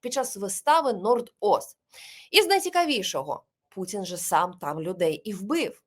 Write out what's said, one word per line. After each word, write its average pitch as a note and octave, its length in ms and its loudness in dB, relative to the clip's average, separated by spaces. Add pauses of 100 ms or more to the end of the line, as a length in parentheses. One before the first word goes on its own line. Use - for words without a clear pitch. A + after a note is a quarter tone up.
під B3 120 -8
час - 240 -4
вистави C4+ 560 2
"Норд-Оз"? G#3 840 0 (540)
І G#4+ 120 6
з F4+ 40 4
найцікавішого, D4 960 0 (240)
Путін F#3+ 360 -8
же F3+ 120 -8
сам F3+ 440 0
там D3+ 200 -6
людей E3+ 340 0
і G#3 180 -10
вбив. G#3 540 -4